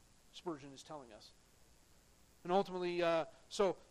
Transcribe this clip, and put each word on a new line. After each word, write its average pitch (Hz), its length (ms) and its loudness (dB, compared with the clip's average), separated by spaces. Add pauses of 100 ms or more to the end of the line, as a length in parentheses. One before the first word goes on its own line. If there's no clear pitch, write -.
(340)
Spurgeon 147 420 -8
is 127 80 -16
telling 147 240 -12 (100)
us. - 140 -20 (1120)
And 175 80 -2
ultimately, 180 500 2
uh, 165 240 4 (240)
so 190 260 4 (160)